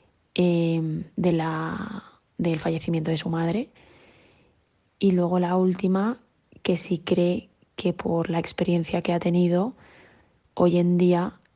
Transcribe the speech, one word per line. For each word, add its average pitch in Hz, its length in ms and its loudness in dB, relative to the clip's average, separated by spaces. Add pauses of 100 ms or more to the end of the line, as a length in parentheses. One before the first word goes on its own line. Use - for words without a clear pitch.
(340)
eh, 165 720 0 (120)
de 175 160 0
la, 160 720 -4 (340)
del 165 200 0
fallecimiento 165 520 -2
de 160 60 0
su 160 140 -4
madre. 170 400 -2 (1300)
Y 196 140 4
luego 175 260 2
la 180 180 0
última, 190 600 0 (440)
que 180 140 0
si 170 220 -4
cree 175 500 0 (280)
que 180 180 -2
por 165 340 -4
la 170 100 -2
experiencia 170 600 -2
que 170 140 -2
ha 175 40 0
tenido, 175 540 2 (800)
hoy 175 240 4
en 175 220 4
día 180 420 2 (160)